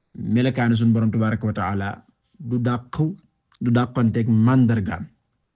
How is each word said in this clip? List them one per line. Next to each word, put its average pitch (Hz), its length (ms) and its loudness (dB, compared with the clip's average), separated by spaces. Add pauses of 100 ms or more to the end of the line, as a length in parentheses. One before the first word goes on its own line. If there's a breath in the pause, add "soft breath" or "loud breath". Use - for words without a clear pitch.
(140)
melakaanu 120 640 0
sunu 117 160 4
Boroom 113 180 2
tabaaraka 110 360 -2
wa 107 60 -2
taala 101 520 -6 (340)
du 123 200 -4
dàq, 120 360 -4 (680)
du 120 100 0
dàqonteeg 120 580 0
mandargaam, 113 800 2 (480)